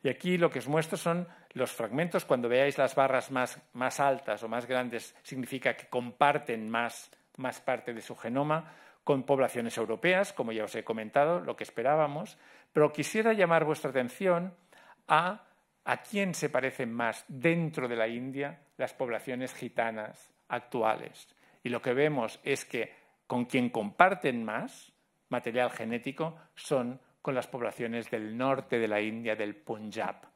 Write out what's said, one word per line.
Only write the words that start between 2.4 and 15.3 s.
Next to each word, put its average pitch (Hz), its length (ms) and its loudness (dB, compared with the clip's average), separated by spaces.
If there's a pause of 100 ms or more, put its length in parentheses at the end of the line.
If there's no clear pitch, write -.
veáis 135 300 4
las 135 180 2
barras 135 340 2
más, 127 320 -2 (120)
más 127 260 -2
altas 117 420 0
o 113 60 -8
más 120 180 -4
grandes, 123 560 -4
significa 131 520 -4
que - 120 -14
comparten 123 840 0
más, 117 440 -4 (240)
más 127 240 -6
parte 120 340 -2
de 113 60 -10
su 113 160 -12
genoma 147 560 -2 (320)
con 135 180 4
poblaciones 123 560 2
europeas, 170 540 2
como 117 180 -4
ya 110 140 -2
os 101 100 -8
he 113 80 -4
comentado, 139 560 2
lo 139 160 -4
que - 80 -10
esperábamos. 143 760 0 (340)
Pero 151 200 6
quisiera 220 420 2
llamar 170 300 6
vuestra 147 260 0
atención 175 640 0 (540)
a, 175 380 2 (400)